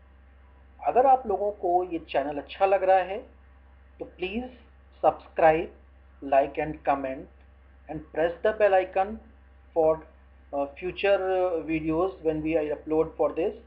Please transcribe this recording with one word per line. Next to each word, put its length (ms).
अगर 220
आप 200
लोगों 260
को 320
ये 140
चैनल 400
अच्छा 280
लग 180
रहा 140
है 420
तो 80
प्लीज 380
सब्सक्राइब, 680
like 300
and 180
comment 360
and 80
press 160
the 120
bell 160
icon 320
for, 220
uh, 120
future, 360
uh, 520
videos 400
when 160
we, 140
I 160
upload 340
for 160
this। 160